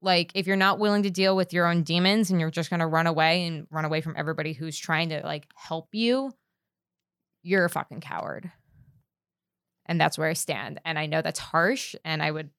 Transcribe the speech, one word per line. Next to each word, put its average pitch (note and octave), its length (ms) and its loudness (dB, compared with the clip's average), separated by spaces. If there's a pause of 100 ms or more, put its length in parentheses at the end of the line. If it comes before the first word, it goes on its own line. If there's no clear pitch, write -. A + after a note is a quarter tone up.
Like, F3 320 4
if F#3 120 -2
you're G3 100 2
not F#3+ 220 4
willing G#3 260 4
to G3+ 60 0
deal F#3+ 240 2
with F3+ 200 0
your F3 120 4
own E3+ 180 4
demons F3+ 460 2
and F#3 80 4
you're D#3+ 120 0
just D#3 180 -4
gonna E3+ 180 0
run D#3+ 200 2
away E3 400 2
and E3 240 -8
run D#3 160 -4
away D#3 160 0
from D#3+ 160 -6
everybody D#3 340 -4
who's D#3 240 -10
trying E3 320 -2
to, D3+ 160 -4
like, D3+ 300 -8
help - 400 -10
you, B3 380 0 (1120)
you're F3+ 220 2
a F3 60 2
fucking - 320 -8
coward. - 480 -8 (1400)
And E3+ 140 -2
that's D#3 160 2
where D#3 120 0
I D#3+ 60 0
stand. - 500 -6
And D#3+ 140 -4
I D#3 80 -4
know D#3 140 0
that's D#3+ 180 -4
harsh, F#3 560 0 (100)
and D#3+ 180 -4
I D#3 80 0
would D#3 280 -8